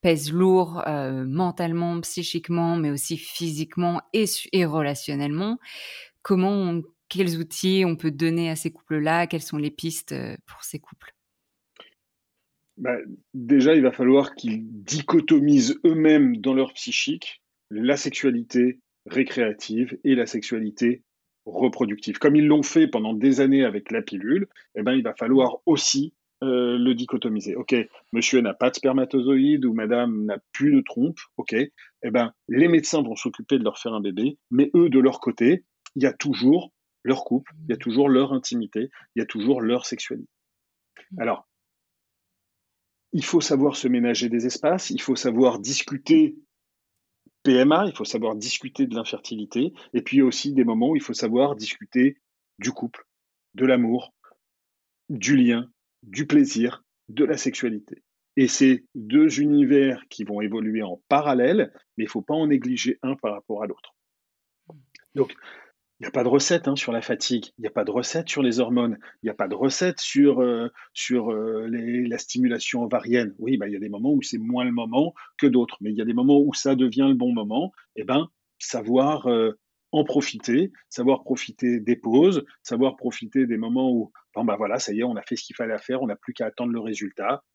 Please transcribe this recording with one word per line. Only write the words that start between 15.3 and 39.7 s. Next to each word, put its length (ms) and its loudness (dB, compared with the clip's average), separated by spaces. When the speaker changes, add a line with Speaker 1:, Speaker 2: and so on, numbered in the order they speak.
Speaker 2:
eux-mêmes 540 4
dans 160 0
leur 180 0
psychique 680 -6
la 280 0
sexualité 840 0
récréative 1000 -2
et 120 4
la 100 2
sexualité 800 -4
reproductive. 720 -4
Comme 180 4
ils 100 6
l'ont 160 4
fait 260 4
pendant 240 -2
des 280 4
années 240 4
avec 260 -4
la 100 -2
pilule, 480 -2
eh 60 -6
ben, 120 0
il 80 2
va 120 -4
falloir 520 2
aussi, 480 0
euh, 360 0
le 160 2
dichotomiser. 600 -4
Ok, 200 -2
monsieur 280 2
n'a 140 -2
pas 160 0
de 60 -12
spermatozoïdes 920 2
ou 80 0
madame 500 -2
n'a 140 -4
plus 200 2
de 80 6
trompe, 380 -2
ok, 180 -8
eh 560 -4
ben, 220 0
les 200 4
médecins 340 2
vont 140 -6
s'occuper 420 -4
de 60 0
leur 140 -4
faire 140 -8
un 80 -4
bébé, 380 -4
mais 240 2
eux, 140 6
de 120 6
leur 200 2
côté, 440 2
il 60 0
y 40 4
a 80 2
toujours 580 2
leur 220 0
couple, 280 -4
il 80 -4
y 20 0
a 40 -8
toujours 300 2
leur 240 4
intimité, 560 -4
il 40 -2
y 40 -2
a 40 -4
toujours 340 0
leur 240 0